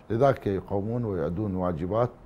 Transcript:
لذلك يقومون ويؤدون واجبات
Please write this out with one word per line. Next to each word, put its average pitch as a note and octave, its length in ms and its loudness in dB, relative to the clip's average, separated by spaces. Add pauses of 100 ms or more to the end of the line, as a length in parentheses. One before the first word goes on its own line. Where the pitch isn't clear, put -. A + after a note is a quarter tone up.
(100)
لذلك A#2+ 360 2
يقومون G2+ 580 -2
ويؤدون F#2 500 -2
واجبات F#2 560 0 (160)